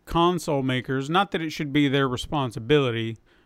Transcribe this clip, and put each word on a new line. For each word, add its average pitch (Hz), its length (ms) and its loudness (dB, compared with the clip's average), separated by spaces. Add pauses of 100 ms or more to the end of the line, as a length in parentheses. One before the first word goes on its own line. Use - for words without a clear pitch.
console 165 580 2
makers, 131 440 -2
not 185 240 2
that 170 100 -2
it 160 80 -4
should 147 220 -6
be 143 140 4
their 135 220 2
responsibility, 120 1080 -2 (280)